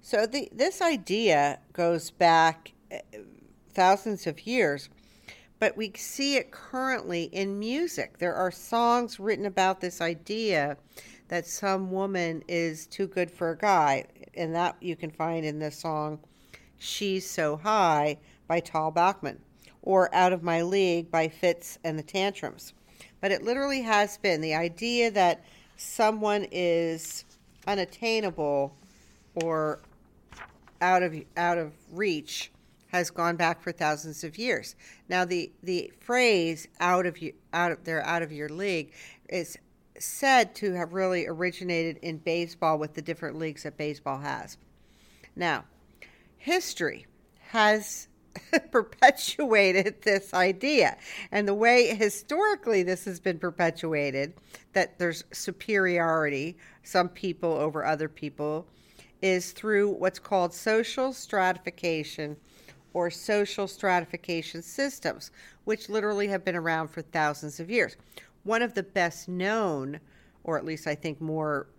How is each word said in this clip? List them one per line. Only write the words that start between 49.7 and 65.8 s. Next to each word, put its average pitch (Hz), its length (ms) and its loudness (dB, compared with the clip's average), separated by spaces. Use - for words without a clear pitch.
this 196 320 0
idea. 190 640 2
And 202 160 0
the 202 60 2
way 233 400 6
historically 233 880 0
this 180 240 -2
has 180 140 -8
been 175 180 -2
perpetuated, 160 960 -2
that - 240 0
there's 170 340 -2
superiority, 165 1300 0
some 180 260 2
people 170 440 -4
over 151 300 -2
other 156 280 -2
people, 151 580 -8
is 185 300 2
through 208 400 2
what's 185 260 0
called 175 340 0
social 233 600 0
stratification 170 1200 -2
or 175 180 0
social 202 560 -2
stratification 175 920 -2
systems, - 720 -6
which 220 240 -4